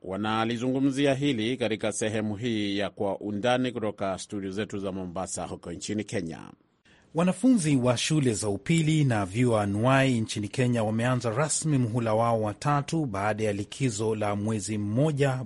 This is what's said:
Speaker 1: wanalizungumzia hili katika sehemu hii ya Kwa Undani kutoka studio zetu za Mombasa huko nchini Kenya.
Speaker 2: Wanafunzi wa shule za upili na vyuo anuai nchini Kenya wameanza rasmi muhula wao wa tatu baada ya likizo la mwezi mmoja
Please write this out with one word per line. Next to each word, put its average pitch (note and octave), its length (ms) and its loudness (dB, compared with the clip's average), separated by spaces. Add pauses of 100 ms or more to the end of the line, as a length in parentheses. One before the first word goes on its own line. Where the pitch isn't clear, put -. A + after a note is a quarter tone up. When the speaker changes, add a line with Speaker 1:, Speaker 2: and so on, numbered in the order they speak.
Speaker 1:
wanalizungumzia A#2+ 1120 0
hili C3 420 0
katika A2 360 -2
sehemu G#2+ 440 -2
hii G#2 420 -2
ya G2 120 -2
Kwa G2 280 -2
Undani A#2+ 540 0
kutoka G2+ 460 -4
studio G2 320 -8
zetu G2+ 280 -6
za F#2+ 140 -4
Mombasa F2+ 540 -6
huko F2+ 260 -10
nchini G#2 320 -4
Kenya. E2 340 -6 (760)
Speaker 2:
Wanafunzi F3+ 600 4
wa B2 200 4
shule C#3+ 360 2
za G#2+ 160 -2
upili D#3 560 2
na A2 220 2
vyuo A2+ 340 2
anuai A#2+ 600 4
nchini G#2+ 280 -4
Kenya A#2+ 360 0
wameanza A#2 460 0
rasmi D3 480 0
muhula A#2 360 0
wao A2+ 280 2
wa G#2 120 -2
tatu D3 520 0
baada G#2 380 -2
ya G#2+ 80 2
likizo A2 640 -2
la G#2 220 -2
mwezi G#2+ 420 -2
mmoja C3+ 680 0